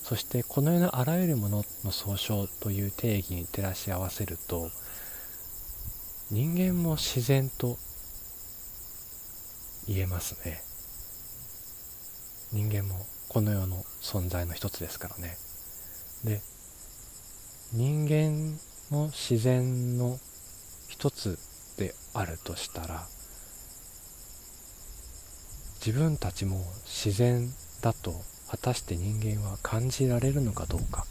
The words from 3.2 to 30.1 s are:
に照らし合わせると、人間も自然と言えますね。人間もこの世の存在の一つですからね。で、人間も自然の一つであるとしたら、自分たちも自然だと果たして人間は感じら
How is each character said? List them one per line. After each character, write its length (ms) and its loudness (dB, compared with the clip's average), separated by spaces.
に 120 -2
照 180 -2
ら 100 2
し 180 -2
合 80 2
わ 100 0
せ 160 -2
る 120 -4
と、 220 0
人 220 4
間 300 4
も 120 4
自 260 2
然 280 6
と 280 0
言 100 2
え 80 2
ま 140 0
す 260 -4
ね。 160 -6
人 160 4
間 160 2
も 120 0
こ 120 4
の 100 6
世 140 2
の 180 -2
存 280 0
在 160 2
の 80 -4
一 160 -2
つ 80 -6
で 120 -4
す 100 -6
か 80 -6
ら 100 -8
ね。 180 -6
で、 180 2
人 340 4
間 500 4
も 180 4
自 300 2
然 600 6
の 200 2
一 220 0
つ 280 -2
で 160 0
あ 100 0
る 140 -4
と 180 -6
し 140 -6
た 160 -6
ら、 200 -6
自 140 2
分 200 6
た 140 0
ち 140 -2
も 180 2
自 260 0
然 380 6
だ 120 4
と 200 -4
果 80 -4
た 160 2
し 80 0
て 140 -2
人 240 2
間 280 2
は 140 -2
感 280 4
じ 180 4
ら 120 6